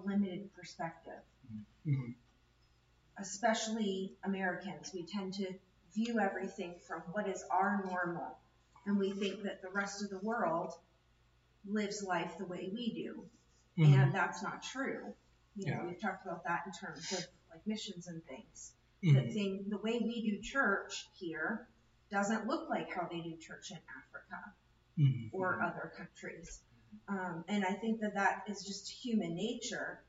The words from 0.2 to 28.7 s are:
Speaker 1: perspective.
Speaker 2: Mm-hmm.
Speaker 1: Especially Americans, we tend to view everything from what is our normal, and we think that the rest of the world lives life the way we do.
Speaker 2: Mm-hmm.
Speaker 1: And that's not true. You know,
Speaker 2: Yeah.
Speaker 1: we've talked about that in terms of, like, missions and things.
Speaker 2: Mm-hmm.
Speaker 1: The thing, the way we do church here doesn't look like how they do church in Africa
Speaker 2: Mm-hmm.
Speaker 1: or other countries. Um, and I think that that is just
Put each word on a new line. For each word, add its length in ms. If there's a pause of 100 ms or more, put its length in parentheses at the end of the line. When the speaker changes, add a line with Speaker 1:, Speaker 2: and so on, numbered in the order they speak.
Speaker 1:
perspective. 580 (760)
Speaker 2:
Mm-hmm. 240 (1080)
Speaker 1:
Especially 920 (100)
Americans, 680
we 120
tend 300
to 120 (480)
view 240
everything 560 (120)
from 140 (100)
what 160
is 240
our 380
normal, 480 (480)
and 140
we 120
think 320
that 180
the 120
rest 300
of 60
the 100
world 540 (920)
lives 360
life 340
the 80
way 260
we 220
do. 300 (580)
Speaker 2:
Mm-hmm. 180
Speaker 1:
And 140
that's 300
not 180
true. 520 (420)
You 160
know, 100
Speaker 2:
Yeah. 60
Speaker 1:
we've 120
talked 260
about 180
that 240
in 60
terms 380
of, 140 (240)
like, 160
missions 420
and 180
things. 480 (300)
Speaker 2:
Mm-hmm. 120
Speaker 1:
The 180
thing, 360
the 80
way 240
we 300
do 100
church 640 (100)
here 520 (440)
doesn't 360
look 220
like 240
how 180
they 100
do 160
church 340
in 60
Africa 760 (440)
Speaker 2:
Mm-hmm. 380
Speaker 1:
or 260
other 360
countries. 640 (480)
Um, 400
and 160
I 80
think 260
that 140
that 340
is 160
just 260